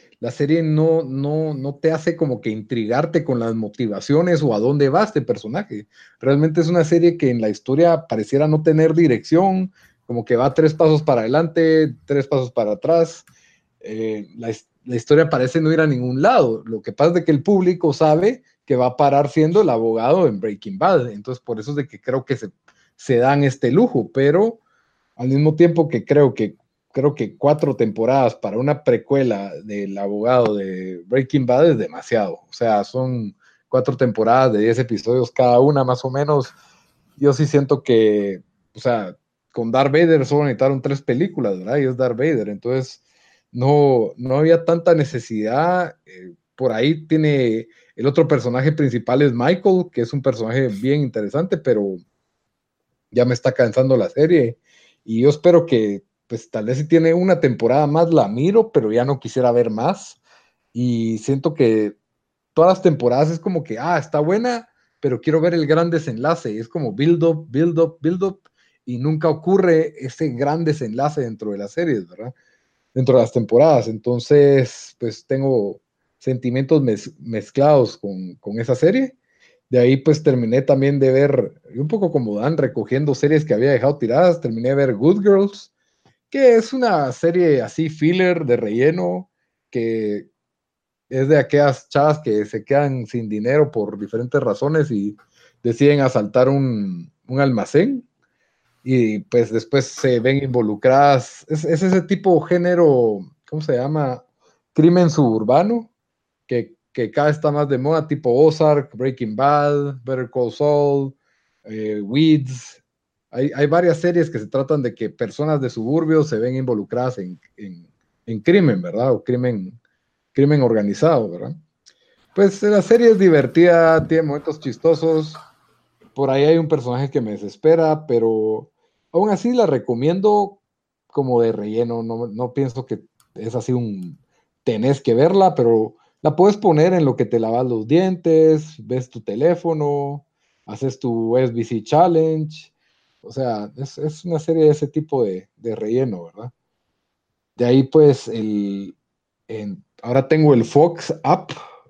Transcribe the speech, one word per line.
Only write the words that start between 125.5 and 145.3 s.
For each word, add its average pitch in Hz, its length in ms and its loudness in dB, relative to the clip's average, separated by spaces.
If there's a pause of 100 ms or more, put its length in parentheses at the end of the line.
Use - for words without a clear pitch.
Por 135 160 -2
ahí 135 120 2
hay 160 160 6
un 160 80 -2
personaje 131 440 -4
que 139 100 -2
me 110 100 -4
desespera, 156 800 0
pero 110 640 -2 (400)
aún 196 180 0
así 208 220 -2
la 240 140 2
recomiendo 175 920 0 (480)
como 127 340 -2
de 113 120 2
relleno. 113 500 -4
No, 113 240 -8
no 120 260 -8
pienso 131 340 -6
que - 180 -10 (320)
es 110 180 -10
así 123 180 -6
un 98 460 -6 (460)
tenés 123 360 0
que 117 140 0
verla, 180 400 4
pero 113 400 0 (280)
la 151 140 0
puedes 202 220 4
poner 175 340 2
en 165 140 2
lo 123 100 0
que 135 80 -2
te 117 140 -2
lavas 117 260 -2
los 113 220 -4
dientes, 160 920 2
ves 123 300 -8
tu 110 140 -18
teléfono, 143 1040 -4 (400)
haces 123 320 -8
tu 113 400 -2
S 131 140 0
B 113 120 -4
C 110 180 -6
Challenge. 160 720 0 (680)
O 110 100 -20
sea, 117 440 -6
es, 135 200 -12
es 151 280 -8
una 170 140 -4
serie 160 260 0
de 151 60 8
ese 147 180 0
tipo 143 360 -2
de, 95 320 -6